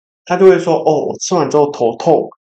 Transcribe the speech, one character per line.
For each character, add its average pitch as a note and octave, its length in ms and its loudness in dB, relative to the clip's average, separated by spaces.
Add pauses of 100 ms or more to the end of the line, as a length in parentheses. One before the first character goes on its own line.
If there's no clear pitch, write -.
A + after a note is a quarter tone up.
(280)
他 F3+ 80 -2
就 F#3+ 80 2
会 F#3 140 6
说 E3+ 160 -2 (100)
，“哦， D#3 220 0
我 - 140 -8
吃 - 140 -6
完 D3+ 140 0
之 C#3+ 80 -2
后 D3 140 2
头 A#2 260 -4
痛， - 320 0 (240)